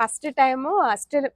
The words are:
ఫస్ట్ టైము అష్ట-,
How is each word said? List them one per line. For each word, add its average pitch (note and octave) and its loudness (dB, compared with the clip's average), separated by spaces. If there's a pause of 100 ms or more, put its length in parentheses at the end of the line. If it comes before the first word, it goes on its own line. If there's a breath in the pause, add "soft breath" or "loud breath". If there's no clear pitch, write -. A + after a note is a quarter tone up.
ఫస్ట్ C#4 -4
టైము C4+ 2
అష్ట-, C4+ 0